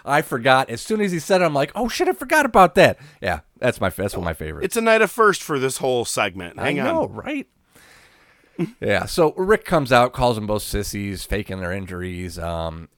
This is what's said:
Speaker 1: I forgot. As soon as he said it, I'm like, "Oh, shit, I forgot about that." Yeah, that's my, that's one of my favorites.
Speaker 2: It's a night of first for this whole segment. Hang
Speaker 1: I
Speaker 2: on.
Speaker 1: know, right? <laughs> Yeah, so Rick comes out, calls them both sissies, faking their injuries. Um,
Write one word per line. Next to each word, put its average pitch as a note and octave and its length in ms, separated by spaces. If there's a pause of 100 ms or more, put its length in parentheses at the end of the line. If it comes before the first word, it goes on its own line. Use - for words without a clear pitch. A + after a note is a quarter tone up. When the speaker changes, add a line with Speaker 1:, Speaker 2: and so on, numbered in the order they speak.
Speaker 1:
I C#3+ 180
forgot. C3 480
As A#2 120
soon A3 200
as G3+ 120
he E3 60
said F#3 220
it, F3+ 40
I'm D#3 80
like, C#3+ 220
"Oh, A#3 120
shit, F4 220
I - 20
forgot D4+ 340
about A3 300
that." C#3+ 240 (220)
Yeah, F2 180 (180)
that's B2 220
my, G2+ 100
that's F#2+ 260
one F#2 80
of - 20
my E2 80
favorites. D#2 320
Speaker 2:
It's F#3 120
a A3+ 40
night A3 200
of G#3 80
first G#3 320
for D3 180
this C3 180
whole B2+ 260
segment. F#2 560
Hang C#3 200
Speaker 1:
I - 100
Speaker 2:
on. E4+ 40
Speaker 1:
know, D#4+ 140
right? B3 400 (1120)
<laughs> F3 100 (140)
Yeah, G2+ 240
so G3 320
Rick F#3+ 260
comes C#3 300
out, B2 180
calls B2 240
them G#2+ 100
both G#2 180
sissies, G2+ 600
faking F#2+ 380
their F2 100
injuries. F2+ 680
Um, E2 600